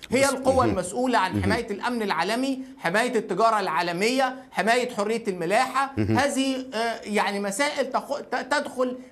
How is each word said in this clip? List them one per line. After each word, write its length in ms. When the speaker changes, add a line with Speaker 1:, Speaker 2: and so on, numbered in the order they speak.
Speaker 1:
هي 120
Speaker 2:
بس-، 80
Speaker 1:
القوى 260
Speaker 2:
مهم. 140
Speaker 1:
المسؤولة 480
عن 140
Speaker 2:
مهم. 100
Speaker 1:
حماية 280
الأمن 320
العالمي، 560
حماية 400
التجارة 420
العالمية، 760
حماية 440
حرية 340
الملاحة. 680
Speaker 2:
مهم. 220
Speaker 1:
هذه، 460
آه، 300
يعني، 360
مسائل 520
تخ-، 280
ت-، 200
تدخل 480